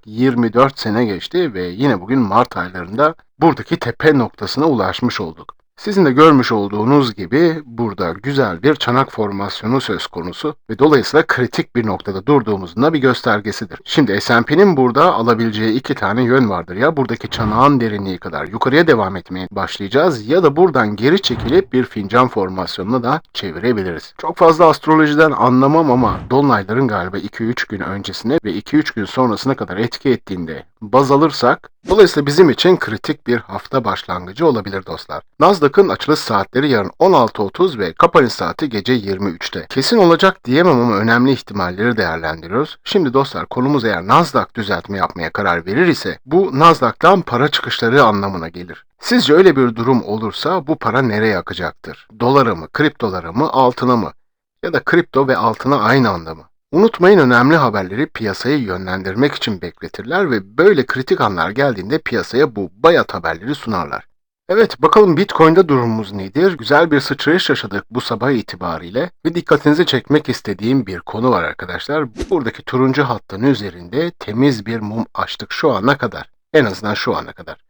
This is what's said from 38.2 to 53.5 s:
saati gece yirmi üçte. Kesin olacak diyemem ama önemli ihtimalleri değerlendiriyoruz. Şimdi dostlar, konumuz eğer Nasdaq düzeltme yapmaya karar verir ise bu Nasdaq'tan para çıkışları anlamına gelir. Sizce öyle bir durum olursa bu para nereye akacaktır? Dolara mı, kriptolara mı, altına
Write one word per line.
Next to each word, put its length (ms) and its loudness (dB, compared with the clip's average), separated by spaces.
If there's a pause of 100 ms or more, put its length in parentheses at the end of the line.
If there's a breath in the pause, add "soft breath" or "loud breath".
saati 360 -4
gece 240 -2
yirmi 360 -2
üçte. 400 -10
Kesin 280 0
olacak 480 4
diyemem 360 4
ama 140 2
önemli 360 2
ihtimalleri 640 -4
değerlendiriyoruz. 840 -4
Şimdi 300 0
dostlar, 320 -2
konumuz 400 -2
eğer 220 -4
Nasdaq 480 2
düzeltme 420 -6
yapmaya 320 -6
karar 360 -2
verir 220 0
ise 380 -4
bu 340 0
Nasdaq'tan 640 4
para 260 -2
çıkışları 560 0
anlamına 460 -2
gelir. 360 -16 (140)
Sizce 340 2
öyle 220 6
bir 200 2
durum 280 0
olursa 640 -6
bu 80 -2
para 260 -2
nereye 360 0
akacaktır? 720 -10 (120)
Dolara 360 2
mı, 180 -14
kriptolara 580 -4
mı, 180 -2
altına 460 2